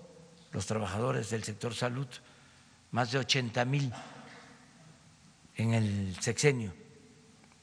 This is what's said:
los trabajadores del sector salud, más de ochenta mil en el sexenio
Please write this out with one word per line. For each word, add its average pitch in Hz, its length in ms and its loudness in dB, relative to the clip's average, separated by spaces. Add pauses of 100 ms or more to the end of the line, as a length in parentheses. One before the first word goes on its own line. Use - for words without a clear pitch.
(520)
los 101 140 -4
trabajadores 107 640 0
del 110 120 -2
sector 110 320 -6
salud, 123 320 -2 (840)
más 117 180 2
de 135 80 2
ochenta 123 460 2
mil 135 280 2 (1600)
en 113 180 4
el 101 460 2
sexenio 117 520 2 (920)